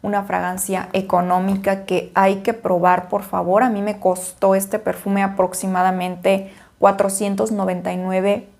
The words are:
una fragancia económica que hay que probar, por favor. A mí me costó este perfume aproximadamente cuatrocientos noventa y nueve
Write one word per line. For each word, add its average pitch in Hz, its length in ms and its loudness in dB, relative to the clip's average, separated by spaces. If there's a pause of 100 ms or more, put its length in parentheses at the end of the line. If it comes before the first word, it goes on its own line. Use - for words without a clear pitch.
una 202 200 0
fragancia 185 680 -4
económica 190 920 0
que - 300 -2
hay 196 220 4
que 226 160 -2
probar, 180 540 2
por 202 140 -2
favor. 190 400 2
A 254 80 4
mí 202 140 -2
me 202 160 -4
costó 190 560 0
este 196 240 -2
perfume 196 420 -2
aproximadamente 185 1300 0 (280)
cuatrocientos 196 720 2
noventa 185 420 -2
y 180 40 -4
nueve 185 500 0 (120)